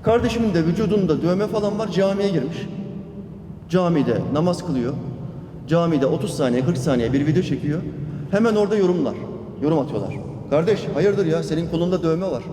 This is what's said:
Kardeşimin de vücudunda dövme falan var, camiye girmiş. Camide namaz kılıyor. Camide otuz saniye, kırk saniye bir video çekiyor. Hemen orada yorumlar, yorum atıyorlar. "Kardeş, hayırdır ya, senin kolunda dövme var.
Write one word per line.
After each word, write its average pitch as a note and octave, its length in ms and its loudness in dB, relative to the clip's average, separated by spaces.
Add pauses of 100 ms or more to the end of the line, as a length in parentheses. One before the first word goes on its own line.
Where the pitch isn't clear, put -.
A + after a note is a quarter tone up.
Kardeşimin A3+ 500 2
de E3 120 4
vücudunda F3 560 2
dövme F#3 260 2
falan G#3 320 0
var, A3 120 -2
camiye D4 380 2
girmiş. D#3+ 280 -2 (1120)
Camide E3 480 2 (160)
namaz E3 320 0
kılıyor. B2+ 280 -2 (720)
Camide D#3+ 380 2
otuz A#2+ 280 0
saniye, B2+ 320 2
kırk E3+ 120 2
saniye B2 360 2
bir C#3 140 2
video D#3 160 4
çekiyor. D3 380 -2 (500)
Hemen G#3+ 240 4
orada G#3 200 2
yorumlar, F3 400 2 (460)
yorum D#3 180 2
atıyorlar. G2+ 360 -4 (340)
"Kardeş, E3+ 300 2 (140)
hayırdır F#3+ 320 2
ya, E3 180 0
senin D#3+ 260 -2
kolunda E3+ 340 0
dövme E3+ 280 0
var. B2 220 -4